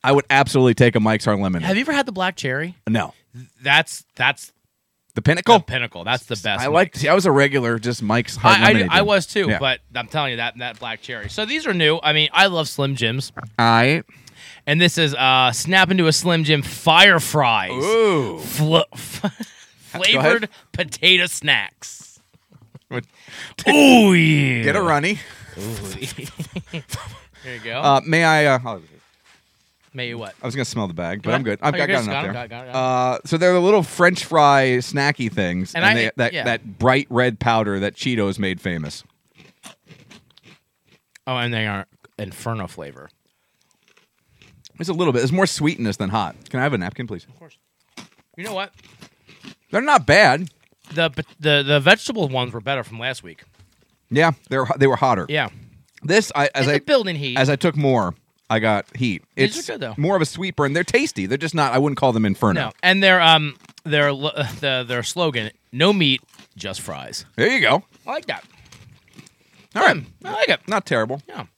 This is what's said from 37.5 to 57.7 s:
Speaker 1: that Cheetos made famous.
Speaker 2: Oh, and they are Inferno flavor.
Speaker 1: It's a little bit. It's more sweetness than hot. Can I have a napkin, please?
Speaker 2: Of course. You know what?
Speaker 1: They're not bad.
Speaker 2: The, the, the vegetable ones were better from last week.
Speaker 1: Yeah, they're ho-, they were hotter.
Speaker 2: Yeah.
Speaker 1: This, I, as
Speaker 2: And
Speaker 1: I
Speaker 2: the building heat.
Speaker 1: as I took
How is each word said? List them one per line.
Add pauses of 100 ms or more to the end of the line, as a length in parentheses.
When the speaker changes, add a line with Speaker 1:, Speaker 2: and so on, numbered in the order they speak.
Speaker 1:
that
Cheetos
made
famous. (2250)
Speaker 2:
Oh,
and
they
are (320)
Inferno
flavor. (1700)
Speaker 1:
It's
a
little
bit.
It's
more
sweetness
than
hot. (140)
Can
I
have
a
napkin,
please?
Speaker 2:
Of
course. (800)
You
know
what? (1000)
Speaker 1:
They're
not
bad. (440)
Speaker 2:
The, (300)
the,
the
vegetable
ones
were
better
from
last
week. (680)
Speaker 1:
Yeah, (180)
they're
ho-,
they
were
hotter.
Speaker 2:
Yeah. (540)
Speaker 1:
This,
I,
as
Speaker 2:
And
Speaker 1:
I
Speaker 2:
the
building
heat.
Speaker 1:
as
I
took